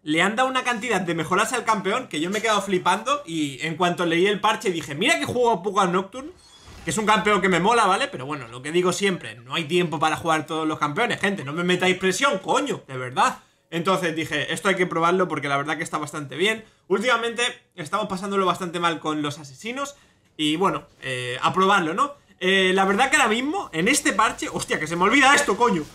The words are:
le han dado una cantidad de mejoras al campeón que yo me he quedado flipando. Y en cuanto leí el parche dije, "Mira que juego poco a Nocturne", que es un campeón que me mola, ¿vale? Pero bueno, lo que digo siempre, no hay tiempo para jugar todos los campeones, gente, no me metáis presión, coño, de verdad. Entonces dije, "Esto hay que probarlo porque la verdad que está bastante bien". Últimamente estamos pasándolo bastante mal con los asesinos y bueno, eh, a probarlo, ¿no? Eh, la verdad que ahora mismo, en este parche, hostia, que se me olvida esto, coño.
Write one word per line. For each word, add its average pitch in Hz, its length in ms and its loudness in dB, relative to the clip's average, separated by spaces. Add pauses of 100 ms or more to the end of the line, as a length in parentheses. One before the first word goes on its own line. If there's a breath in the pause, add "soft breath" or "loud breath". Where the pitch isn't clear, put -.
le 156 180 0
han 208 140 0
dado 262 120 2
una 262 140 -2
cantidad 233 380 -2
de 170 140 -2
mejoras 185 380 0
al 233 120 -4
campeón 214 420 0
que 156 140 -6
yo 175 100 -2
me 214 80 -2
he 202 40 -4
quedado 214 200 2
flipando. 202 640 0
Y 151 400 -4
en 165 80 -4
cuanto 175 320 0
leí 170 200 2
el 208 140 0
parche 214 300 0
dije, 151 240 -6
"Mira 277 240 2
que 285 80 -2
juego 233 360 2
poco 208 180 0
a 190 60 4
Nocturne", 196 440 -4 (540 loud breath)
que 165 80 -4
es - 60 0
un 220 60 -2
campeón 208 380 4
que 190 80 2
me 165 100 4
mola, 226 240 4
¿vale? 208 220 2
Pero 131 180 -8
bueno, 139 240 -8
lo 123 140 -14
que 147 100 -8
digo 175 200 4
siempre, 165 420 -2
no 120 200 -12
hay 165 100 -2
tiempo 165 340 0
para 151 180 2
jugar 156 300 0
todos 160 200 -2
los 156 120 -2
campeones, 156 420 0
gente, 196 240 -2
no 139 80 -8
me 170 120 -4
metáis 180 340 2
presión, 190 400 0
coño, 233 480 -2
de 131 100 -12
verdad. 131 440 -2 (300 soft breath)
Entonces 165 460 0
dije, 147 380 -4
"Esto 196 140 -2
hay 185 80 2
que 180 100 2
probarlo 170 420 2
porque 143 200 -4
la 139 100 0
verdad 147 180 -4
que 160 80 -6
está 160 140 -6
bastante 143 380 -8
bien". 214 280 -2 (220 soft breath)
Últimamente 233 560 0 (320)
estamos 190 320 -4
pasándolo 196 400 -2
bastante 175 340 -2
mal 165 200 0
con 151 200 -2
los 147 180 -6
asesinos 233 580 -10 (420 soft breath)
y 151 180 0
bueno, 175 300 0 (160)
eh, 127 400 -6
a 156 100 2
probarlo, 185 400 4
¿no? 277 220 0 (240 soft breath)
Eh, 185 340 4
la 190 120 4
verdad 208 260 2
que 302 60 4
ahora 262 120 4
mismo, 277 440 -2
en 165 160 0
este - 240 2
parche, 220 380 0
hostia, 160 280 -4
que 151 80 -4
se 165 100 -4
me 175 60 2
olvida 269 320 6
esto, 240 220 2
coño. 202 260 2 (120)